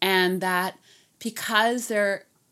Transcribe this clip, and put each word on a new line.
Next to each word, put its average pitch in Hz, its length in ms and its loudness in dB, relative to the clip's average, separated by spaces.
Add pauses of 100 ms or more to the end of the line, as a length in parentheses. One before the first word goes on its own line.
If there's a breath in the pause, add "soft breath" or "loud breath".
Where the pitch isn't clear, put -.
And 185 380 2
that 185 380 -2 (400 soft breath)
because 226 680 -2
they're, 202 360 -2 (280)